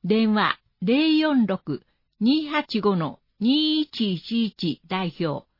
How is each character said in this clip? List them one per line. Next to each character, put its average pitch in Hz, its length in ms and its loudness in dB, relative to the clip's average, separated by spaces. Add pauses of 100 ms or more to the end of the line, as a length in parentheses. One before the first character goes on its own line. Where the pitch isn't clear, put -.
電 214 300 2
話 202 260 0 (220)
零 302 380 2
四 285 260 2
六 180 400 -6 (360)
二 294 280 0
八 294 320 -4
五 202 160 2
の 160 240 -4 (180)
二 302 440 2
一 208 320 -2
一 226 320 -4
一 - 400 -6
代 185 220 -4
表 151 380 -6 (140)